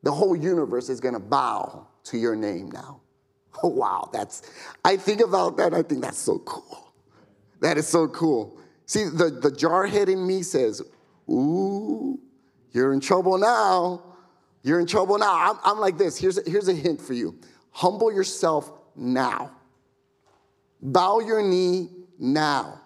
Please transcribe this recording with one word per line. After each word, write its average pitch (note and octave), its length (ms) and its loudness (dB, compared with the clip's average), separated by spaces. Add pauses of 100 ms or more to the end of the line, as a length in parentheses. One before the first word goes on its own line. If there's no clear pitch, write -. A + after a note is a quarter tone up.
The C#3+ 100 0
whole F3 240 2
universe D3 520 -2
is B2 120 -6
gonna A#2 200 -4
bow A2+ 680 -2 (180)
to - 140 -8
your A2+ 180 0
name G#2 340 -6
now. - 340 -16
<laughs> - 60 -20 (520)
Oh, F#3 60 2
wow, F#2+ 440 -2
that's, - 300 -10 (420)
I F#3+ 120 6
think G3+ 240 0
about F#3 360 2
that, F3 180 2
I E3+ 80 0
think C#3 200 -4
that's C3+ 160 -8
so - 200 -2
cool. - 540 -16 (680)
That D#3 160 2
is D3+ 100 -2
so E3 220 2
cool. B2+ 480 -2 (300)
See, G#3+ 180 -2
the, E3 240 0
the C#3 220 0
jarhead F#3 580 2
in F#3+ 180 0
me F#3+ 160 0
says, B2+ 400 -2 (460)
"Ooh, G3 920 -2 (540)
you're C3 200 2
in C3+ 80 0
trouble F#3 380 2
now. F#3+ 640 2 (600)
You're D#3+ 180 2
in E3 60 0
trouble G3 320 2
now." G3+ 160 4
I'm, F3 300 2
I'm G#3 140 2
like F#3+ 200 2
this. E3+ 180 0
Here's F3+ 220 0
a, - 100 -4
here's F#3+ 200 0
a F#3+ 40 4
hint D#3+ 280 0
for - 120 -10
you. A2 260 -6 (340)
Humble G#3 400 2
yourself F3+ 580 0 (260)
now. B2+ 540 -2 (1300)
Bow F3+ 400 2
your A3 220 0
knee F#3 480 2 (280)
now. C#3 680 0